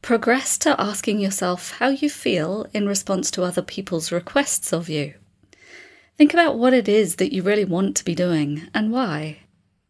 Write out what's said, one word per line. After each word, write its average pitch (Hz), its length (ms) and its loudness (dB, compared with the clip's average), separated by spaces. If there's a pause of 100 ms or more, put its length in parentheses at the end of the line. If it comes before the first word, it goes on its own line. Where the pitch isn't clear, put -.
progress 240 600 2
to 302 200 2
asking 208 380 -2
yourself 196 540 -2
how 247 160 0
you 277 200 0
feel 202 640 -2
in 208 160 -2
response 196 440 -2
to 185 100 -2
other 180 180 -2
people's 180 500 -6
requests 175 600 -2
of 170 160 -4
you. 147 240 -4 (1040)
Think 294 160 6
about 330 240 4
what 247 160 4
it 233 160 4
is 208 280 4
that - 180 0
you 190 80 -2
really 202 240 2
want 185 320 0
to - 80 -6
be 175 80 -2
doing 160 580 0
and 214 180 0
why. 156 500 -4 (500)